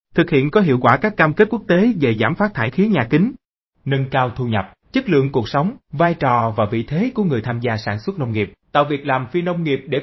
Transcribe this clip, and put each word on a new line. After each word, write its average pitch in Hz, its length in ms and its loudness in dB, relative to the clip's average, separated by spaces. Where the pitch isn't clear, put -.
thực 170 160 2
hiện 147 200 2
có 214 100 2
hiệu 139 200 4
quả 123 160 6
các 208 200 -2
cam 156 160 2
kết 220 180 4
quốc 226 180 -4
tế 196 320 4
về 120 140 2
giảm 110 200 0
phát 202 200 -2
thải 113 160 -2
khí 202 180 0
nhà 156 220 2
kính, 190 220 2
nâng 135 260 0
cao 127 200 0
thu 123 160 -6
nhập, 107 260 -2
chất 262 160 -2
lượng 139 240 2
cuộc 113 160 -2
sống, 175 280 -2
vai 170 220 2
trò 120 420 0
và 113 80 2
vị 113 180 -2
thế 190 320 -4
của 214 100 -2
người 131 180 -2
tham 120 180 -6
gia 117 160 -2
sản 107 220 -6
xuất 196 200 -8
nông 120 140 -4
nghiệp, 107 200 -4
tạo 147 120 2
việc 143 220 -4
làm 131 200 -2
phi 175 160 -2
nông 175 220 -4
nghiệp 139 220 -2
để 139 160 -2